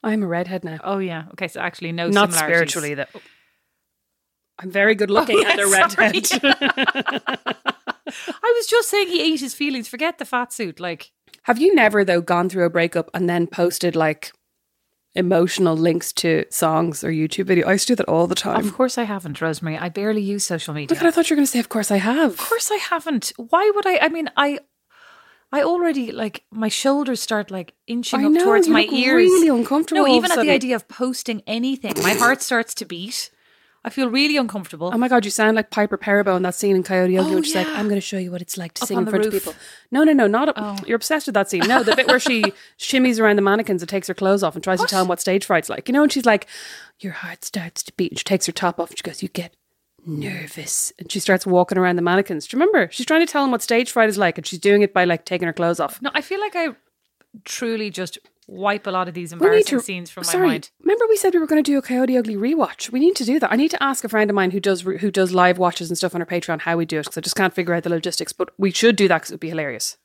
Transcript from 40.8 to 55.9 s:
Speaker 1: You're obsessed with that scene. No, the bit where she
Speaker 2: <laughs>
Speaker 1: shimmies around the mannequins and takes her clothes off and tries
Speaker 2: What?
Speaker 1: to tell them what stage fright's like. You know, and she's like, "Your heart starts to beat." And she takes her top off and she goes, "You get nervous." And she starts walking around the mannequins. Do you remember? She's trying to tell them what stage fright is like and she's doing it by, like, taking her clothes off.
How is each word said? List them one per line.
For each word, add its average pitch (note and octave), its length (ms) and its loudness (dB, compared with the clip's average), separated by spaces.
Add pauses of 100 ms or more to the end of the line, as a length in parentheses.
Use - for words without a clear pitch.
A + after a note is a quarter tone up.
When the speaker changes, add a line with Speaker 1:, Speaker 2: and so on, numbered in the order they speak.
Speaker 1:
You're A#3 100 -2
obsessed D4+ 300 -4
with A#3+ 80 -6
that G3 160 0
scene. F3 180 0
No, A#3+ 140 4
the A3 120 2
bit C4 120 2
where B3+ 120 6
she A#3+ 260 0 (180)
Speaker 2:
<laughs> - 160 -20
Speaker 1:
shimmies B3+ 420 2
around G#3 160 6
the G3 60 4
mannequins G3+ 400 0
and E3+ 80 -12
takes G3 180 -4
her F#3+ 60 -6
clothes G3 280 2
off D#3+ 120 -2
and D#3 100 -10
tries F#3 140 0
Speaker 2:
What? F#3 100 0
Speaker 1:
to - 60 -4
tell F#3 80 2
them F3+ 60 0
what F3 120 -2
stage G3 240 0
fright's E3+ 240 0
like. - 180 -8
You B3 60 -2
know, C#4+ 100 4
and D4 80 4
she's C4+ 140 -2
like, G#3+ 220 2 (540)
"Your F#3 120 -10
heart - 320 -14
starts - 380 -8
to - 160 -14
beat." F3+ 140 -2
And C3 60 -10
she - 60 -8
takes - 220 0
her E3+ 60 -4
top F3 280 -4
off E3+ 80 -4
and - 80 -16
she - 60 -12
goes, - 200 -10
"You F#3+ 60 -8
get - 260 -10 (520)
nervous." D3+ 920 -8
And E3 140 -12
she G3 80 -4
starts F#3 260 2
walking F3+ 300 2
around F3+ 200 2
the E3+ 60 0
mannequins. F3+ 440 0
Do - 100 -8
you C4+ 60 0
remember? E4+ 280 4
She's - 140 -8
trying D#4+ 160 2
to E4 100 0
tell C#4+ 140 0
them C4 60 0
what A#3+ 100 -2
stage A#3+ 320 0
fright A3 160 4
is G3+ 80 -2
like F#3 220 0
and D#3 80 -12
she's F3 140 -10
doing G3+ 200 6
it G3+ 140 2
by, F3+ 100 4
like, F3 220 -2
taking F3+ 180 -4
her E3 80 -2
clothes E3+ 260 0
off. C#3+ 220 -4